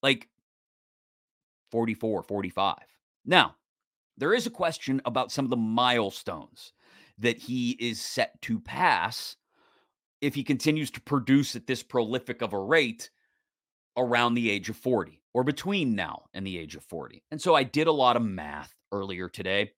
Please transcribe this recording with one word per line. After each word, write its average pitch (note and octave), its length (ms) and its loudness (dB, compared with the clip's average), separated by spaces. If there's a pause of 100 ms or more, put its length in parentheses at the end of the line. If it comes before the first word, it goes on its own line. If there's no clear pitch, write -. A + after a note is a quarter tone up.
Like, C#3 260 0 (1400)
forty-four, A2+ 500 -2
forty-five. G2 640 -4 (400)
Now, F3 300 4 (600)
there E3 180 2
is A#3 100 0
a A#3 60 -4
question D3+ 540 -2
about B2 260 -2
some C#3 140 -2
of B2 40 -2
the B2 80 0
milestones A2+ 1160 -2 (440)
that A#2 220 0
he B2 400 -2
is A2+ 200 -4
set - 440 -4
to A2+ 160 -4
pass A#2 800 -2 (840)
if C#3 140 0
he C#3 80 -4
continues D3+ 480 0
to - 100 -14
produce C3+ 540 2
at A#2 100 -10
this B2+ 160 -4
prolific B2 600 -2
of G#2 120 -4
a G2+ 60 -2
rate A#2 500 0 (880)
around A#2+ 380 4
the A#2 180 2
age G2+ 180 -2
of G#2+ 80 -8
forty, A2+ 460 -2 (100)
or B2 100 2
between D3 520 0
now D#2+ 380 -6
and F#2+ 120 -8
the F#2 120 -6
age D#2+ 180 -12
of D2+ 80 -18
forty. D2 480 -14
And D3+ 100 -10
so F3 140 6
I C#3 80 6
did D3+ 240 2
a D#3+ 40 6
lot B2+ 240 6
of A#2 60 4
math D2+ 540 -6 (160)
earlier F#2+ 380 -6
today G2 480 -2